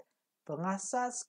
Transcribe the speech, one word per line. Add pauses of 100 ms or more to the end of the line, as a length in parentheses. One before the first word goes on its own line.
(420)
pengasas